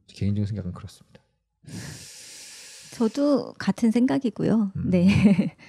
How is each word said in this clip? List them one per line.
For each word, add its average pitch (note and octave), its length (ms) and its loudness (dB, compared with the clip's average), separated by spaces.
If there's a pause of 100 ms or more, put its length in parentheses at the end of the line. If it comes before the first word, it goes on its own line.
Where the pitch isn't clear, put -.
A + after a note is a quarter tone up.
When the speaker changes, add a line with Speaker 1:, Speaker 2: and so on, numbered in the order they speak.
Speaker 1:
개인적인 G2+ 380 -2
생각은 G2 280 -8
그렇습니다. - 480 -20 (1700)
Speaker 2:
저도 C4+ 640 0
같은 A3 320 0
생각이고요. A3+ 840 0
Speaker 1:
음. - 140 -4
Speaker 2:
네. F3+ 180 4
<laughs> G3+ 480 4 (140)